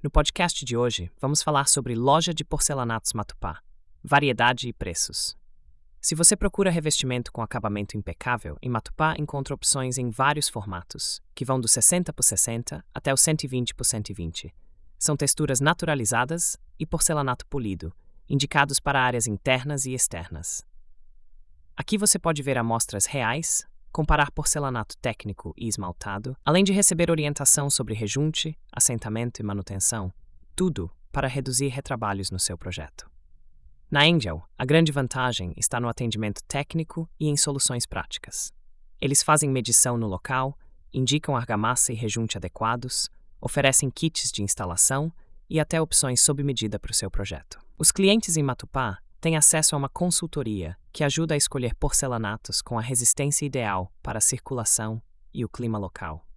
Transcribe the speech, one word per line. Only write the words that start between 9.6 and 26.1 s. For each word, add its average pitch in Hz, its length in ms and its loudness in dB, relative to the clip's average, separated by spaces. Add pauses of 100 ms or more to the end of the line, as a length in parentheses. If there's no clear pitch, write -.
em 123 140 -2
vários 143 360 2
formatos, - 760 -8 (120)
que - 80 -6
vão 131 160 0
do 117 80 -2
sessenta 170 460 4
por - 100 -4
sessenta - 720 0
até - 220 0
o - 20 2
cento 156 280 4
e - 20 -6
vinte 127 280 -2
por 123 100 -8
cento 107 260 -2
e - 20 -8
vinte. 85 420 -8 (440)
São 147 180 2
texturas 139 420 2
naturalizadas 147 1000 0 (200)
e 160 60 -4
porcelanato 147 640 0
polido, 95 480 -4 (340)
indicados 143 500 2
para 135 220 2
áreas 123 260 2
internas 131 600 0
e 127 80 -4
externas. 85 680 -6 (1120)
Aqui - 220 -2
você 202 220 2
pode 160 240 0
ver 131 160 0
amostras 113 480 0
reais, 135 600 -2 (240)
comparar 147 420 2
porcelanato 135 640 -2
técnico - 600 -6
e 117 120 -6
esmaltado, 104 760 -6